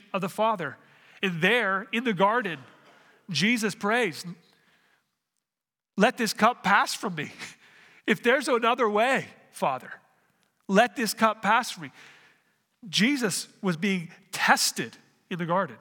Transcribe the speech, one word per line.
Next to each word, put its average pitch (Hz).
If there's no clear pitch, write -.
of 190
the 190
Father. 208
And 175
there, 196
in 226
the 233
garden, 196
Jesus 202
prays, 208
"Let 233
this 226
cup 240
pass 202
from 185
me. 131
If -
there's 247
another 240
way, 208
Father, 135
let 208
this 226
cup 220
pass 226
from 170
me." 131
Jesus 214
was 180
being 180
tested -
in 175
the 175
garden. 170